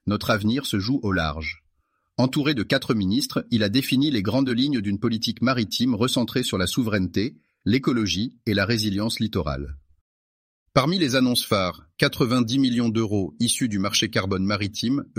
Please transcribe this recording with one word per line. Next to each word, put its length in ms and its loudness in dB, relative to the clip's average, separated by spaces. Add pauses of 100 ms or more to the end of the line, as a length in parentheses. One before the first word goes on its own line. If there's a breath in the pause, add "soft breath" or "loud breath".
notre 240 0
avenir 340 0
se 140 -2
joue 240 0
au 80 0
large. » 520 -2 (540)
Entouré 380 2
de 80 -2
quatre 320 0
ministres, 560 0
il 100 4
a 80 2
défini 400 2
les 140 0
grandes 260 0
lignes 320 0
d'une 180 -2
politique 440 -2
maritime 500 0
recentrée 500 0
sur 140 -2
la 80 0
souveraineté, 720 -2 (280 soft breath)
l'écologie 840 0
et 80 2
la 100 2
résilience 540 -2
littorale. 580 -4 (960)
Parmi 240 2
les 180 2
annonces 300 2
phares, 420 -2 (120)
quatre-vingt-dix 580 2
millions 320 2
d'euros 500 -2
issus 300 0
du 80 -2
marché 320 0
carbone 360 -2
maritime, 580 -2 (160)